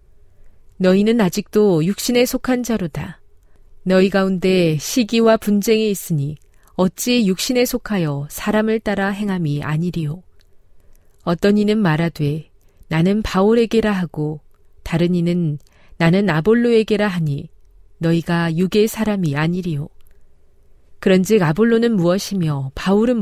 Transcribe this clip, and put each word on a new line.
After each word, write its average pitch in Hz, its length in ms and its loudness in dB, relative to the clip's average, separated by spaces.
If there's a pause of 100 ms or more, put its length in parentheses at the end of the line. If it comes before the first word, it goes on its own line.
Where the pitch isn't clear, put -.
(760)
너희는 202 420 2
아직도 185 640 0
육신에 240 420 0
속한 247 380 -4
자로다. 185 560 -6 (640)
너희 190 260 4
가운데 185 680 0
시기와 226 580 2
분쟁이 214 560 0
있으니 151 460 -4 (380)
어찌 220 520 0
육신에 240 380 0
속하여 160 640 -4
사람을 214 500 -2
따라 202 300 -2
행함이 185 520 -4
아니리요. 160 640 -4 (1000)
어떤 202 340 0
이는 208 200 0
말하되 160 720 -2 (380)
나는 185 340 0
바울에게라 220 680 2
하고 156 480 -6 (440)
다른 175 300 0
이는 170 460 -2 (380)
나는 185 320 2
아볼로에게라 214 800 2
하니 156 400 -4 (480)
너희가 170 580 -2
육의 190 320 2
사람이 202 480 -2
아니리요. 165 540 -4 (1120)
그런즉 190 420 4
아볼로는 226 540 2
무엇이며 170 800 -2
바울은 220 460 2